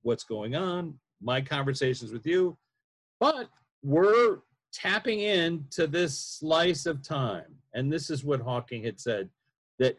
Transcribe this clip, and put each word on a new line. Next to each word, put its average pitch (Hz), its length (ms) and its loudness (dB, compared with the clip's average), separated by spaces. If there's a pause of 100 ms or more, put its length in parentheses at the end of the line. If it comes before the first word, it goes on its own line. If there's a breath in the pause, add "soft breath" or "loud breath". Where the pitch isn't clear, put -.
what's 117 200 0
going 113 320 -6
on, 175 380 -2 (280)
my 123 200 0
conversations 135 720 -2
with 117 120 -10
you. 175 320 2 (640)
But 269 300 2 (340)
we're 196 560 6 (340)
tapping 214 480 -2
into 170 640 0
this 156 300 0
slice 165 680 0
of 151 160 -2
time. 117 540 -4 (180)
And 131 180 -2
this 160 180 -4
is 147 140 -4
what 139 180 0
Hawking 120 420 -6
had 110 160 -6
said, 101 300 -4 (500)
that 127 200 2